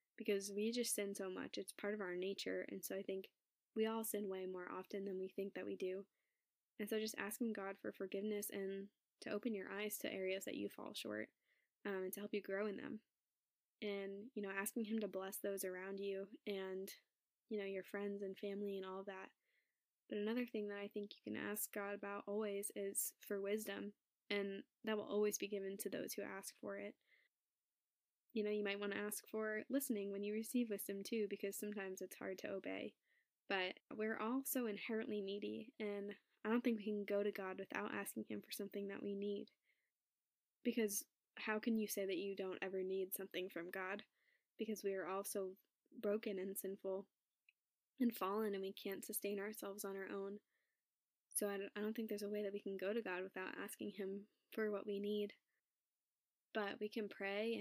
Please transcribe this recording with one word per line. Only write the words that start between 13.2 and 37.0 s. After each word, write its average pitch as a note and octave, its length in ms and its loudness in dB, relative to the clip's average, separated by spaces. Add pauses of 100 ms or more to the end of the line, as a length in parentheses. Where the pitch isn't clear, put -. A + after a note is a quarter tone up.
And, G3+ 540 -2
you G#3 80 0
know, G3 120 0
asking G#3+ 300 2
him A3 140 4
to G#3 80 2
bless F#3+ 300 -2
those G3 260 0
around F#3+ 360 -2
you G3 280 0 (180)
and, F#3+ 420 0 (640)
you A3 80 0
know, G3 80 0
your F#3+ 180 -2
friends G3+ 380 -2
and F#3+ 160 -2
family G3+ 400 0
and F#3+ 80 -4
all F#3+ 140 -4
of G3 80 -6
that. F#3+ 220 -8 (800)
But G#3+ 120 2
another A#3 260 4
thing G#3+ 220 -2
that G3+ 100 -4
I G3+ 100 -2
think G#3 260 -4
you - 180 -8
can G#3+ 100 -2
ask G#3 320 0
God G3+ 220 0
about G3+ 320 -4
always G3+ 480 0
is G3+ 460 0
for G3+ 200 0
wisdom, G3+ 520 0 (360)
and G3+ 320 2 (240)
that A3 120 4
will G3+ 80 0
always G#3 340 4
be G3+ 80 -2
given G3 300 -2
to G3 120 -2
those E3+ 240 -2
who G3+ 80 -4
ask G3 400 -6
for G3+ 160 -4
it. G3+ 160 -6 (1400)
You G#3+ 100 2
know, G#3 80 2
you G#3 120 2
might G3+ 160 0
wanna G3+ 160 0
ask G#3 320 -2
for G#3+ 420 -2
listening G#3+ 420 2
when G3+ 120 -2
you G#3 100 0
receive A3+ 360 2
wisdom G3 340 -2
too, A3 260 2
because G3 280 -2
sometimes G3 440 -2
it's F#3 140 -8
hard F#3+ 240 -4
to G3+ 120 -4
obey. F#3+ 420 -2 (560)
But F#3+ 240 4 (220)
we're A3 220 2
all B3+ 280 2
so B3 220 2
inherently G#3+ 540 0
needy, G#3 580 -2
and G3+ 340 -2 (320)
I G#3+ 40 2
don't A#3+ 140 6
think A#3 140 6
we G3+ 80 -4
can G#3 180 2